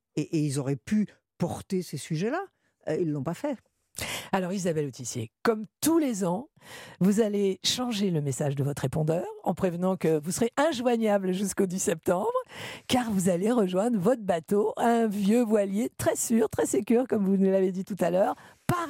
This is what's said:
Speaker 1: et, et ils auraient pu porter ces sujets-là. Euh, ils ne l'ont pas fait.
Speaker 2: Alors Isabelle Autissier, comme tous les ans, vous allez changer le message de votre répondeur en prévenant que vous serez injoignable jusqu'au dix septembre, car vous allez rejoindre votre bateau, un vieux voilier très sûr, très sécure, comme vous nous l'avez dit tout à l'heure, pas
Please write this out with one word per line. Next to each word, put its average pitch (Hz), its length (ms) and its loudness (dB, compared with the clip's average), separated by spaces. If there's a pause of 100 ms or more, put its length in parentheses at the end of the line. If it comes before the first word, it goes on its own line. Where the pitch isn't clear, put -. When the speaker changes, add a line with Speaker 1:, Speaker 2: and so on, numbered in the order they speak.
(160)
Speaker 1:
et, 160 80 0
et 165 160 -2
ils 147 180 0
auraient 139 180 -2
pu 214 300 0 (320)
porter - 460 -4
ces - 140 -10
sujets-là. 208 440 -4 (460)
Euh, 156 120 -2
ils 175 80 -2
ne 147 60 -2
l'ont 143 100 -4
pas 170 120 -4
fait. 285 200 -6 (760)
Speaker 2:
Alors 185 180 -2
Isabelle 165 360 -2
Autissier, 120 440 -8 (100)
comme 220 260 0 (120)
tous 330 200 2
les 226 260 0
ans, 190 240 -2 (500)
vous 202 220 4
allez 202 420 0
changer 214 480 0
le 160 80 2
message 143 360 -2
de 139 80 0
votre 139 180 -4
répondeur 156 420 0 (220)
en 202 80 0
prévenant 185 420 -2
que 160 240 2
vous 151 120 -6
serez 233 260 -2
injoignable 226 760 2
jusqu'au 196 340 0
dix 185 140 -4
septembre, 180 480 0 (640)
car 247 200 2
vous 190 200 2
allez 190 240 2
rejoindre 208 440 2
votre 220 260 0
bateau, 190 520 0
un 233 320 2
vieux 208 360 2
voilier 208 540 0
très - 200 0
sûr, 240 320 2
très - 160 -2
sécure, 240 420 2
comme 214 180 0
vous 196 120 4
nous 190 120 4
l'avez 190 220 2
dit 185 140 -6
tout 202 160 -8
à 170 80 2
l'heure, 202 260 2 (320)
pas 349 220 0